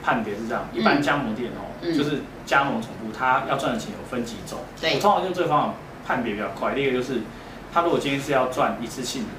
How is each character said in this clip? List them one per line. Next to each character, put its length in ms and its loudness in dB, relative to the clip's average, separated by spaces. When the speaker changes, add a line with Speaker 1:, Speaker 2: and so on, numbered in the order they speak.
Speaker 1:
判 180 2
别 140 -4
是 100 -6
这 80 -2
样， 180 -2
Speaker 2:
嗯。 80 -2
Speaker 1:
一 40 2
般 180 6
加 140 2
盟 180 -2
店， 160 -4
哦， 160 -8
Speaker 2:
嗯。 140 0
Speaker 1:
就 80 4
是 160 0
加 200 4
盟 160 0
总 100 -8
部， 140 -6
他 320 4
要 80 2
赚 160 0
的 60 -2
钱 120 -8
有 80 -10
分 140 -2
几 120 -10
种。 100 -8
Speaker 2:
对。 140 2
Speaker 1:
我 60 2
通 120 6
常 120 4
用 80 -2
这 100 0
个 60 2
方 200 4
法 60 -4
判 160 0
别 120 0
比 60 -4
较 80 -2
快。 160 0
第 80 0
一 40 4
个 60 4
就 100 2
是， 200 -2
他 100 4
如 80 4
果 80 4
今 120 0
天 100 0
是 120 -2
要 140 6
赚 360 2
一 40 -6
次 180 -6
性 180 -4
的， 60 -4